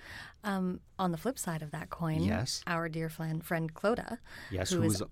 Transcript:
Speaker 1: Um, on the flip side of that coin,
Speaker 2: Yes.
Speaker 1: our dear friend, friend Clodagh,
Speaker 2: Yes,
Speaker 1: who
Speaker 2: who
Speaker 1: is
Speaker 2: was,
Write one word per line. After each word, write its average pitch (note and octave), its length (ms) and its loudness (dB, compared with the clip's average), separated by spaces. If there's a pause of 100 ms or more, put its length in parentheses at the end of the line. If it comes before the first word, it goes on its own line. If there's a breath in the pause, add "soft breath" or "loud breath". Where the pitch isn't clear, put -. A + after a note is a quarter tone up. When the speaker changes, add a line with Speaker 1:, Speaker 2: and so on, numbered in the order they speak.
(440 loud breath)
Speaker 1:
Um, F#3+ 360 0 (180)
on F#3 140 4
the E3 60 -2
flip A#3+ 200 0
side D#3+ 240 -2
of D3+ 80 -8
that D#3+ 200 -8
coin, D#3+ 340 2
Speaker 2:
Yes. - 420 2
Speaker 1:
our E3 220 0
dear D#3+ 200 -2
friend, D#3+ 340 -4
friend D#3+ 300 0
Clodagh, - 460 0 (320 loud breath)
Speaker 2:
Yes, F#2 200 0
Speaker 1:
who - 80 4
Speaker 2:
who G#2+ 40 6
Speaker 1:
is G#2 180 4
Speaker 2:
was, - 120 -4